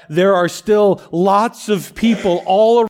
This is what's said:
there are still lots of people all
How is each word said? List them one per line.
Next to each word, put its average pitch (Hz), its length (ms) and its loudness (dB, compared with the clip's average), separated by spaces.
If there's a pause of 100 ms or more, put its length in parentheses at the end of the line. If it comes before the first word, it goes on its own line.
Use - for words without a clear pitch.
(100)
there 185 240 2
are 175 140 0
still 208 600 0
lots 202 600 -2
of 175 240 -4
people 196 500 -2
all 220 460 2